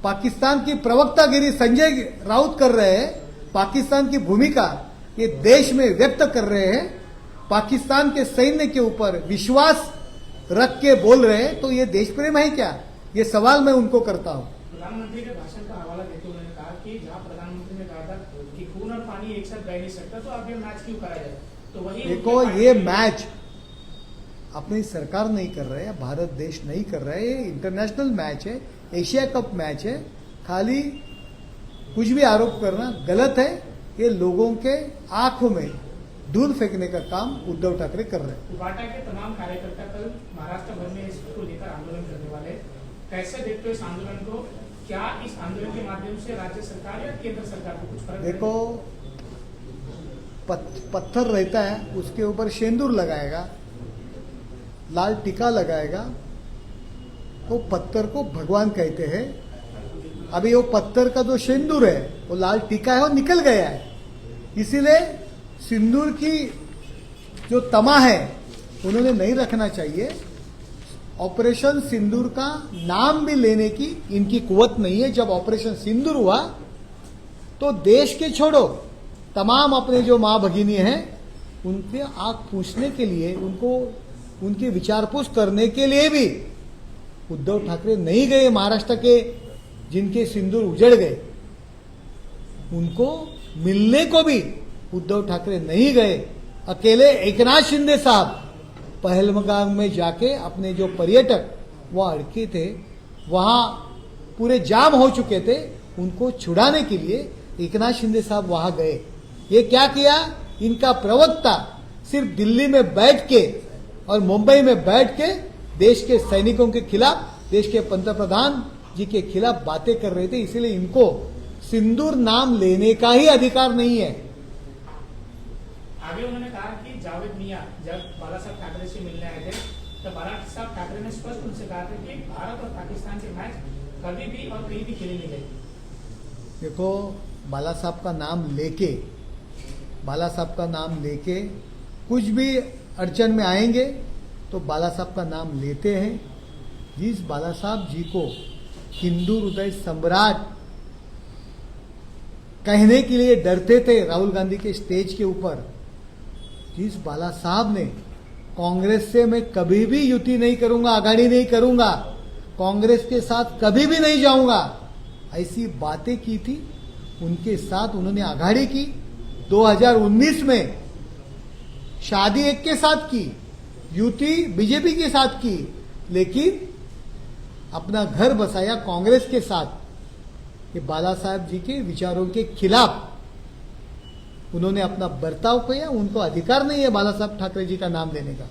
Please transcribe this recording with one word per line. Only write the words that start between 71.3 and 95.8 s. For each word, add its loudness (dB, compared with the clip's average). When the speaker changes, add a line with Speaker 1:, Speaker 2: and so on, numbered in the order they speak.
Speaker 1:
सिंदूर 0
का -6
नाम 0
भी 0
लेने 4
की -6
इनकी 2
कुवत 4
नहीं 2
है। 2
जब 2
ऑपरेशन -2
सिंदूर 0
हुआ, 4
तो 2
देश 6
के -2
छोड़ो, 4
तमाम 4
अपने 2
जो 6
माँ 4
भगिनी 2
हैं, 0
उनके -6
आँख -6
पूछने -4
के -2
लिए, -2
उनको, -2
उनकी -2
विचार 0
पूछ -4
करने 4
के 2
लिए 6
भी 2
उद्धव -2
ठाकरे 0
नहीं 4
गए। 6
महाराष्ट्र 2
के 6
जिनके 0
सिंदूर 0
उजड़ 10
गए, 2
उनको -2
मिलने 4
को 6
भी 2
उद्धव -2
ठाकरे -2
नहीं 4